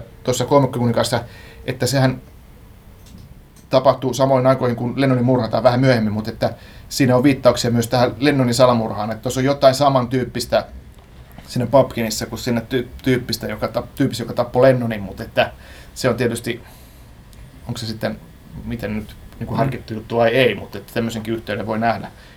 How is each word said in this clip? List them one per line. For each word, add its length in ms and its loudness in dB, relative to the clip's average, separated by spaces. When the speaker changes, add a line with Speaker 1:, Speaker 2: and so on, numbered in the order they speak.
Speaker 1:
tuossa 200 -2
Koomikkojen 360 2
kuninkaassa, 400 0
että 200 -4
sehän 340 0
tapahtuu 440 2
samoin 320 2
aikoihin, 300 2
kun 200 -4
Lennonin 280 2
murhataan 380 0
vähän 180 4
myöhemmin, 320 2
mutta 180 -6
että 240 -4
siinä 280 2
on 60 4
viittauksia 480 4
myös 180 0
tähän 300 2
Lennonin 360 2
salamurhaan, 560 2
että 120 -8
tuossa 180 -4
on 40 0
jotain 300 4
samantyyppistä 920 0
siinä 200 -4
Pupkinissa 600 0
kuin 120 -10
siinä 220 -2
ty-, 260 -4
tyyppistä, 440 -2
joka 220 -4
ta-, 140 -4
tyypistä, 300 -2
joka 80 -8
tappoi 300 2
Lennonin, 400 4
mutta 200 -10
että 300 -2
se 140 -2
on 80 2
tietysti, 460 -4
onko 100 -8
se 80 -10
sitten, 320 -6
miten 320 -8
nyt, 200 -10
niinku 140 -8
Speaker 2:
Mm. 40 -2
Speaker 1:
harkittu 360 -4
juttu 220 -8
vai 140 4
ei, 240 2
mutta 240 -12
että 160 -16
tämmöisenkin 400 -4
yhteyden 320 -6
voi 120 -4
nähdä. 300 -2